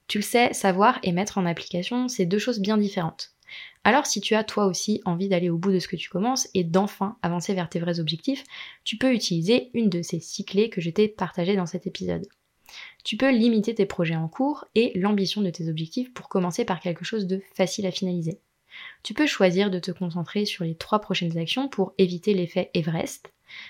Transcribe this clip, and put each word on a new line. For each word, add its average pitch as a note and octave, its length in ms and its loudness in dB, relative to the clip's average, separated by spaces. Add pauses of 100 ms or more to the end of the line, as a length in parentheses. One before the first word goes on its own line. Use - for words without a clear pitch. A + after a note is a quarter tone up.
Tu - 140 -2
le G#3 40 -2
sais, A#3+ 300 4
savoir G3+ 480 4
et F3+ 120 0
mettre G3 260 0
en F3+ 80 2
application, F#3 600 -2
c'est G3 200 0
deux F#3+ 100 2
choses A3+ 220 -2
bien G#3 180 2
différentes. G3 560 -2 (500)
Alors C4 220 6
si - 160 -2
tu G#3+ 140 2
as A3 80 2
toi G#3 220 0
aussi G3+ 400 0
envie F#3 240 0
d'aller F3+ 200 2
au E3+ 80 2
bout F#3+ 140 2
de F#3 80 4
ce - 80 -4
que - 80 -6
tu - 140 -10
commences A#3+ 440 0
et F#3 100 2
d'enfin F#3+ 580 0
avancer F3 320 -2
vers F3 160 -2
tes F3 100 -4
vrais E3+ 200 0
objectifs, E3 440 -2 (400)
tu - 140 -6
peux C4 160 4
utiliser G#3 600 2
une A3+ 160 2
de E3+ 120 0
ces E3 180 -6
six - 260 -10
clés G#3+ 240 2
que F#3 120 -6
je E3 80 -4
t'ai G#3 180 4
partagées F#3 480 -2
dans F3+ 100 0
cet D#3+ 220 -6
épisode. F3 400 -4 (760)
Tu - 140 -4
peux C4+ 140 4
limiter A3+ 420 4
tes G3+ 120 2
projets E3 320 -2
en D#3+ 100 -2
cours C#4 380 -2 (100)
et A#3+ 200 4
l'ambition G3+ 460 2
de F#3+ 80 2
tes E3 200 -6
objectifs D#3+ 440 -4
pour - 160 -16
commencer F#3 360 -2
par F#3 140 -2
quelque F3 260 -6
chose G#3+ 200 -4
de F#3+ 160 -2 (140)
facile F#3+ 320 0
à F3+ 40 0
finaliser. F3 480 -4 (640)
Tu - 120 -10
peux - 120 2
choisir F#3+ 460 2
de F#3 80 -2
te F3 120 -6
concentrer F3 540 -4
sur - 180 -6
les E3 120 -4
trois - 240 -2
prochaines E3+ 380 -2
actions B3+ 320 -2
pour F#3+ 280 -2
éviter F3+ 360 2
l'effet F3+ 420 -2
Everest. E3 580 -4 (360)